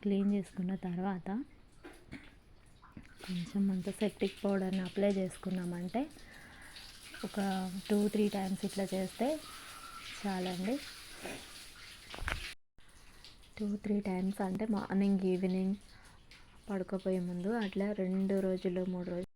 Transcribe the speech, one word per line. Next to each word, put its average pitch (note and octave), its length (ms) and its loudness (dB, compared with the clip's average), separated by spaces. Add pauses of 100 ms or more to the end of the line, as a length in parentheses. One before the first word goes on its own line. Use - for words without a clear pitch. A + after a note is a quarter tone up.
క్లీన్ G3+ 300 4
చేసుకున్న F#3+ 420 0
తర్వాత F#3 680 -2 (1800)
కొంచెం F#3+ 440 2
అంత F#3 180 0
సెప్టిక్ G3 560 0
పౌడర్ని F#3+ 340 2
అప్లై G3 300 4
చేసుకున్నామంటే F#3 1000 0 (1160)
ఒక - 160 -4 (500)
టూ G#3 180 6
త్రీ G#3 220 4
టైమ్స్ F#3+ 360 0
ఇట్లా G3 180 0
చేస్తే G3 560 0 (840)
చాలండి. F#3 540 0 (2750)
టూ G#3 160 2
త్రీ G#3 240 2
టైమ్స్ F#3+ 420 0
అంటే G3 280 0
మార్నింగ్, G3 500 4
ఈవినింగ్, F#3 560 4 (920)
పడుకోపోయే F#3 500 0
ముందు F3+ 280 -2
అట్లా G#3 440 2
రెండు F#3+ 480 2
రోజులు, F#3 500 2
మూడు F3+ 200 -2
రోజులు F3+ 260 -4